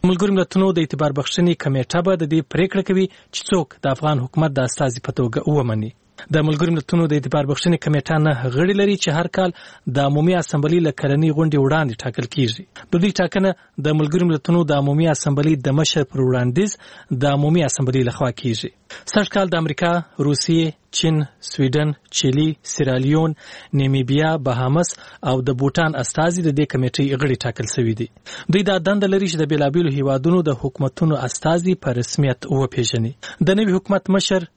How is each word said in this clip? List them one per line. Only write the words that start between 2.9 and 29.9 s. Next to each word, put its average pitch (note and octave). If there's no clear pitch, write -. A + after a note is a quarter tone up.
چې -
څوک F#3
د -
افغان D3
حکومت D3+
د B2+
استازي B2
په -
توګه B2
ومني. A2
د D3+
ملګرو D#3
ملتونو E3
د D3+
اعتبار C#3
بخښنې E3
کمیټه D3+
نه D3+
غړي F3+
لري G3+
چې -
هر F3
کال F#3
د C#3
عمومي D3+
اسمبلې D#3+
له D3+
کلنۍ D3
غونډې D#3
وړاندې C3+
ټاکل A#2+
کیږي. B2
د -
دې G#3
ټاکنه F#3+
د D3+
ملګرو E3+
ملتونو E3+
د C#3+
عمومي C#3+
اسمبلې D3
د C3+
مشر D3+
پر C3+
وړاندیز B2+
د C#3
عمومي D3+
اسمبلې B2+
لخوا A#2+
کیږي. A2+
سږ G3+
کال G3
د F3+
امریکا، D#3+
روسیې، E3
چین، D#3+
سویډن، D3+
چیلي، D3
سیرالیون، D3
نیمیبیا، C3+
بهامس C3
او C3
د C3
بوټان D3
استازي E3+
د E3
دې D3
کمیټې C3
غړي C3
ټاکل A#2+
شوي A#2
دي. A2+
دوی F#3+
دا F#3
دنده G3
لري G3
چې E3
د -
بېلابېلو D3